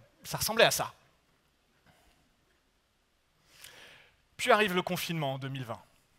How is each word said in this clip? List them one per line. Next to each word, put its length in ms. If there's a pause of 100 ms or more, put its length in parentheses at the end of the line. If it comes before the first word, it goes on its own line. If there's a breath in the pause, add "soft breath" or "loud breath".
(220)
ça 160
ressemblait 260
à 60
ça. 240 (3500 loud breath)
Puis 120
arrive 220
le 80
confinement 540
en 40
deux 120
mille 140
vingt. 180 (360)